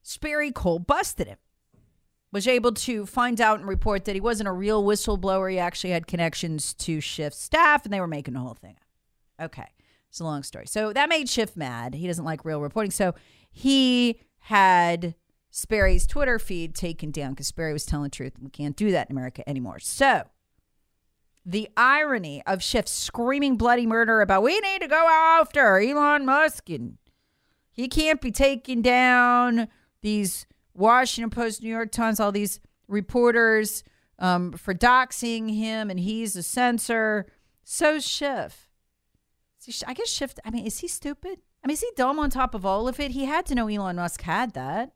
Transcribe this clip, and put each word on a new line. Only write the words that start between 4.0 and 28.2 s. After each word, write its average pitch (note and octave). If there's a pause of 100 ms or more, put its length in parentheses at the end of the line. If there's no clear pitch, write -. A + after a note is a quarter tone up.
that G3+
he G3
wasn't G#3+
a -
real G3+
whistleblower. F#3+
He F#3
actually F3+
had E3
connections E3
to D#3+
Schiff's D3
staff, D4+
and G3+
they G3
were F3
making D3
the C3
whole B2
thing - (600)
up. D#3+
Okay. - (420)
It's -
a -
long D3
story. B2
So G#3+
that C#4+
made D#4
Schiff G#3+
mad. B2
He E3
doesn't E3+
like D#3+
real D3+
reporting. G3
So F#3 (360)
he B3+ (160)
had F3 (360)
Sperry's G3
Twitter B3+
feed E3
taken D#3+
down C#3
'cause C3+
Sperry D#3+
was D3
telling D3
the C#3
truth. C3
We C3+
can't D3
do G#3
that D#3
in C#3
America B2+
anymore. B2+
So B3 (1200)
the G3+
irony A#3+
of F#3+
Schiff -
screaming C4
bloody A#3+
murder A3+
about, G3
"We D#4
need G4
to E4+
go D#4+
after D#4+
Elon D4
Musk, C#4+
and A#2+ (760)
he B3+
can't D#4